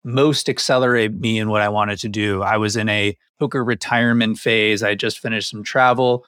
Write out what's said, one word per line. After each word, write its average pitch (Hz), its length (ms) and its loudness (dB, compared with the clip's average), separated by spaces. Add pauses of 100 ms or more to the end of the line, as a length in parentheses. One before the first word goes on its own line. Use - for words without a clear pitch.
most 135 440 2
accelerate 123 640 2
me 110 260 -2
in 107 100 -2
what 107 120 2
I 104 80 2
wanted 104 300 -2
to 110 100 -6
do. 101 340 -2
I 107 140 2
was 107 180 0
in 110 120 -2
a 104 300 0 (220)
poker 131 240 -2
retirement 117 760 0
phase. 107 460 0
I 104 120 0
just 110 240 -6
finished 110 300 -6
some 107 140 -12
travel 123 640 2